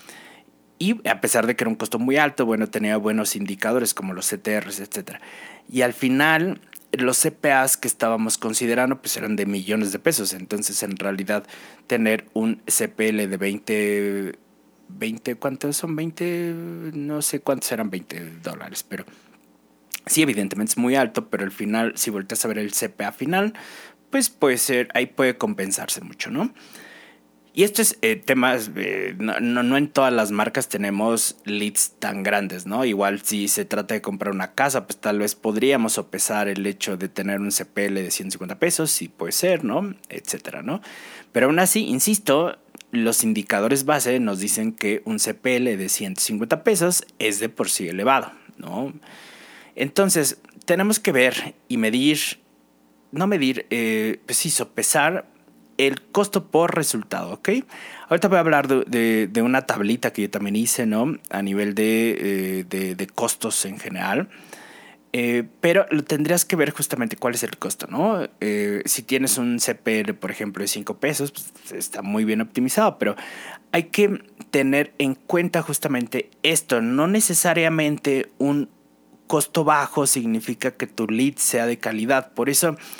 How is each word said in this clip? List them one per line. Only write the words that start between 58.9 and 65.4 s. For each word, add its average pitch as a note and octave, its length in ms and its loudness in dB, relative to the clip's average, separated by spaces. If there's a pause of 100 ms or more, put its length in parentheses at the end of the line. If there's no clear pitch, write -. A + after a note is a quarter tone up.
de A2 140 0
una B2+ 240 2
tablita A2+ 480 0
que G#2 100 -2
yo F#2+ 60 -2
también G2+ 260 -2
hice, A#2 300 0
¿no? A2+ 320 0 (140)
A G2 100 -2
nivel G2+ 320 0
de, A2 460 2
eh, F#2+ 500 -2
de, F#2+ 240 -4
de F#2 140 -6
costos - 580 -2
en G2 140 -8
general. F#2+ 500 -2 (800)
Eh, A#2+ 320 0 (160)